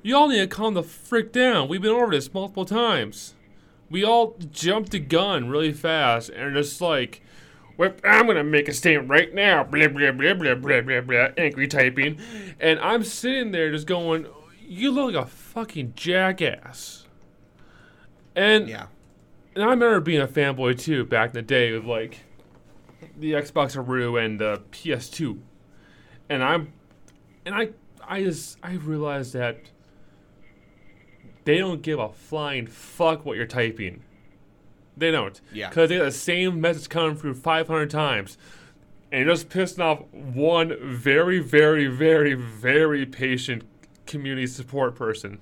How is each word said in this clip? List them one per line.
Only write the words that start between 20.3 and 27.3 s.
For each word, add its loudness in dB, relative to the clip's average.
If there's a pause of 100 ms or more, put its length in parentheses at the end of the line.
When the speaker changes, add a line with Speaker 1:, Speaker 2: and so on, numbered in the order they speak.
Speaker 1:
too -2
back 0
in -16
the -6
day 2
with, -6
like, -6 (1000)
the -4
Xbox -2
Aru -2
and -2
the -2
P -6
S -8
two. -8 (880)
And -2
I'm, 0 (680)